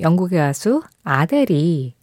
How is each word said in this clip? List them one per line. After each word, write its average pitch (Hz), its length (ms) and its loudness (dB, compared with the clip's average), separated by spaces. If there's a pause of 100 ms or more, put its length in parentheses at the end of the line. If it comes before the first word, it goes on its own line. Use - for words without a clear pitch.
영국의 180 380 2
가수 208 440 0 (220)
아델이 156 960 0